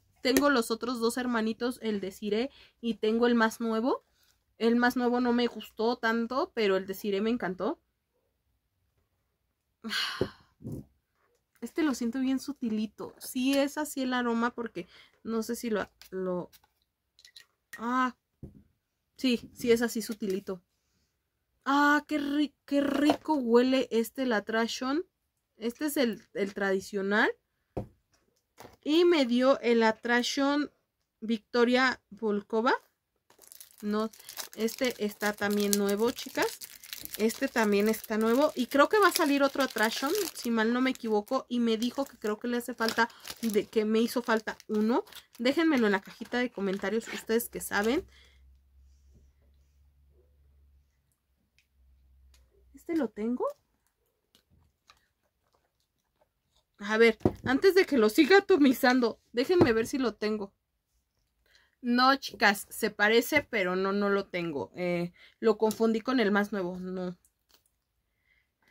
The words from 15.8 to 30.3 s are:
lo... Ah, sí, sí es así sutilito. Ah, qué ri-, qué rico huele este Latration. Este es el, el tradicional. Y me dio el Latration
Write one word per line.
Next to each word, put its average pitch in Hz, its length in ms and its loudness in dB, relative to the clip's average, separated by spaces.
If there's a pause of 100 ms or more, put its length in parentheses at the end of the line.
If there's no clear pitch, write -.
lo... 185 400 -6 (1300)
Ah, 247 380 -2 (1000)
sí, 247 360 -2
sí - 180 -2
es 233 120 4
así 233 180 -2
sutilito. 196 600 -6 (1040)
Ah, 294 440 2
qué 302 100 -2
ri-, 285 360 -2 (100)
qué 277 160 0
rico 294 540 0
huele 254 560 4
este 226 360 -2
Latration. 233 800 -2 (520)
Este 233 300 -6
es 294 120 -6
el, 233 340 -2
el 196 220 -4
tradicional. 196 760 0 (1500)
Y 330 220 4
me 320 220 6
dio 254 340 4
el 233 200 2
Latration 240 880 0 (500)